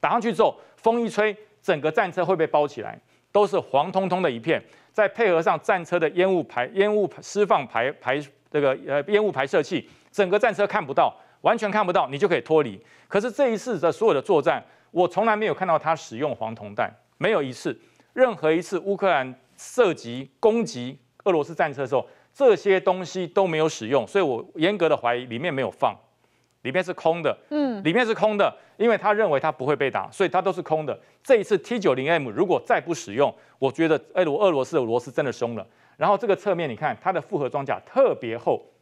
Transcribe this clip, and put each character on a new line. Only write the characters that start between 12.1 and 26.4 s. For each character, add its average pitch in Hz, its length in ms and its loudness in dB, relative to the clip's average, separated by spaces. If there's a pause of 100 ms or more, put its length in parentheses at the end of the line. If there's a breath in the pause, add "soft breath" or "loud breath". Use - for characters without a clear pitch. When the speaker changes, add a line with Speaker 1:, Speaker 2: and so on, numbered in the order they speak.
Speaker 1:
就 185 120 0
可 170 80 2
以 123 40 2
脱 156 220 2
离。 101 180 -6 (280 soft breath)
可 196 120 0
是 233 80 -4
这 277 200 2
一 226 80 0
次 220 200 -4
的 165 140 2
所 214 160 0
有 196 80 4
的 135 80 0
作 160 180 2
战， 143 220 0 (300 soft breath)
我 170 160 2
从 196 180 0
来 220 80 2
没 214 120 -2
有 160 80 0
看 185 120 -4
到 165 100 2
他 156 200 0
使 113 220 -14
用 143 180 -2
黄 113 180 -8
铜 104 220 -14
弹， 113 120 -2 (300)
没 180 140 0
有 175 100 0
一 131 100 -8
次， 127 240 -6 (360 soft breath)
任 247 240 2
何 156 160 2
一 170 100 0
次 180 160 -6
乌 196 180 -4
克 190 140 0
兰 131 240 0 (220)
射 220 360 2
击 127 460 -10
攻 226 260 2
击 131 320 -10 (280)
俄 196 80 2
罗 156 100 2
斯 156 100 -8
战 156 220 -2
车 139 80 -6
的 131 60 -4
时 123 40 -4
候， 123 140 0 (260 soft breath)
这 247 220 6
些 190 240 2
东 185 260 0
西 180 220 -6
都 196 180 2
没 160 140 0
有 156 100 2
使 113 200 -8
用， 123 180 2
所 - 140 0
以 - 20 2
我 127 320 -2
严 185 240 0
格 170 100 2
的 147 80 4
怀 120 200 -2
疑 123 80 -6
里 120 160 -8
面 165 120 -4
没 135 80 -4
有 117 80 -2
放， 110 240 -2 (720)